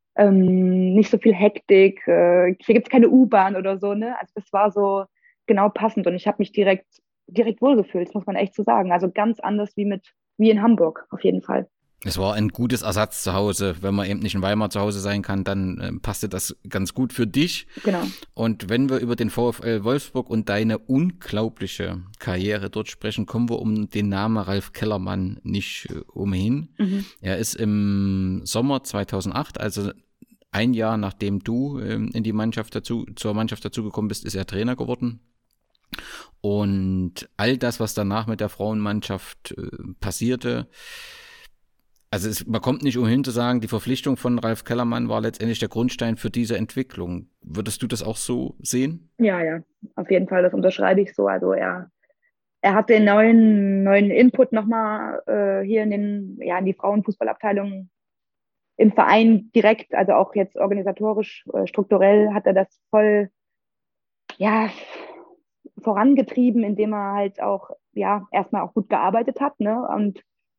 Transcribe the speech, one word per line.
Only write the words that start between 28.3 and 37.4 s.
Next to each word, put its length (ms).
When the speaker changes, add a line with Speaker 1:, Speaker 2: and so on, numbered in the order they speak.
Speaker 2:
Sommer 400
zweitausendacht, 720
also 320
ein 220
Jahr 240
nachdem 420
du, 400
ähm, 340
in 80
die 120
Mannschaft 420
dazu, 300
zur 160
Mannschaft 320
dazugekommen 440
bist, 180
ist 80
er 120
Trainer 300
geworden. 440
Und 840
all 180